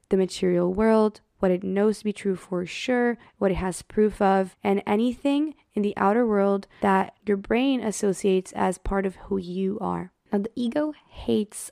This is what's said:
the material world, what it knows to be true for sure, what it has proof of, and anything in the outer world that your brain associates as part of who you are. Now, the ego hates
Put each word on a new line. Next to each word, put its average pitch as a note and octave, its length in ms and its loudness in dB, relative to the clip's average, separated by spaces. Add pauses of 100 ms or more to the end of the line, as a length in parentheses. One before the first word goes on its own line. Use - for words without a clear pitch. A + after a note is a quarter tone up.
the F#3+ 80 2
material F3+ 560 0
world, G#3+ 480 2 (180)
what F#3+ 120 2
it F3+ 120 0
knows G3+ 360 0
to - 40 -20
be G#3 80 -2
true G3 240 -2
for F3 300 -6
sure, A#3+ 500 -2 (220)
what G3 140 2
it E3+ 60 -2
has F3+ 260 -4
proof G#3+ 360 0
of, F#3+ 440 2
and G3 240 0
anything C4 680 0 (220)
in G#3 80 0
the G#3 120 0
outer G#3+ 300 2
world G3 400 2 (160)
that G3 320 2 (140)
your G3+ 100 2
brain B3 420 0
associates F#3+ 760 0
as F#3+ 260 -2
part G3 260 -2
of F#3 120 -4
who - 200 -4
you F#3+ 420 -2
are. F3+ 320 -4 (220)
Now, G3+ 60 2
the G3+ 160 -6
ego D4 380 -2 (140)
hates - 640 -4